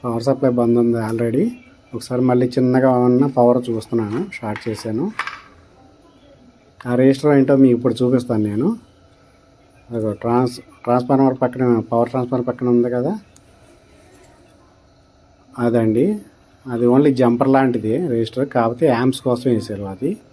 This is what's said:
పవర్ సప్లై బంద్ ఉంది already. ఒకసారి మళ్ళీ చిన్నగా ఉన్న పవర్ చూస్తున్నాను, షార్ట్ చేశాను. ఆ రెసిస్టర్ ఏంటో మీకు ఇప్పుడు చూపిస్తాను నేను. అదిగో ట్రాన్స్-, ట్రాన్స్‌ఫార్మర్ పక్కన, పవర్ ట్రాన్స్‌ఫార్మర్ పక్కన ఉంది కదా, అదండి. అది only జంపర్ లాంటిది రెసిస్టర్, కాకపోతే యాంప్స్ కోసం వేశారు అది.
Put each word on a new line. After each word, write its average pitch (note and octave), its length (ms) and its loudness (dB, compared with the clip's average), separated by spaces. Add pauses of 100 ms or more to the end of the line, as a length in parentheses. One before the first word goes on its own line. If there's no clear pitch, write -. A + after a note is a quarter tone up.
పవర్ A#2 220 -6
సప్లై C3+ 320 0
బంద్ A#2+ 240 2
ఉంది A#2 260 0
already. A#2 380 -2 (480)
ఒకసారి B2 360 -6
మళ్ళీ B2 160 2 (100)
చిన్నగా B2+ 360 2 (160)
ఉన్న B2 160 4 (140)
పవర్ B2 300 4
చూస్తున్నాను, A2+ 520 -4 (160)
షార్ట్ G#2 320 -8
చేశాను. A2+ 380 -6 (1800)
ఆ - 100 -2
రెసిస్టర్ C3+ 380 4
ఏంటో C3+ 260 4
మీకు B2+ 140 6
ఇప్పుడు A#2+ 240 0
చూపిస్తాను B2 480 0
నేను. A2 180 -2 (1200)
అదిగో A2 220 -4 (120)
ట్రాన్స్-, B2 360 0 (260)
ట్రాన్స్‌ఫార్మర్ B2+ 580 2
పక్కన, B2+ 220 -2 (260)
పవర్ A#2 220 0
ట్రాన్స్‌ఫార్మర్ B2+ 380 -4
పక్కన B2 240 -4
ఉంది A#2+ 200 0
కదా, C3 180 -2 (2500)
అదండి. A#2 420 2 (680)
అది A#2+ 120 -2 (100)
only C#3+ 260 4
జంపర్ B2 360 2
లాంటిది A#2+ 360 0 (200)
రెసిస్టర్, A#2 420 -4
కాకపోతే A#2+ 400 0
యాంప్స్ C3 320 -2
కోసం B2 280 -2
వేశారు G2+ 380 -6
అది. B2+ 180 -6 (220)